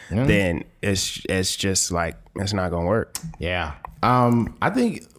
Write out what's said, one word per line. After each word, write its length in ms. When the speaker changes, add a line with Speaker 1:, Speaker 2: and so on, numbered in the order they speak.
Speaker 1:
Yeah. 140
Speaker 2:
then 400
it's, 460
it's 260
just, 380
like, 240
it's 200
not 180
gonna 160
work. 280
Speaker 1:
Yeah. 340
Um, 580
I 100
think, 340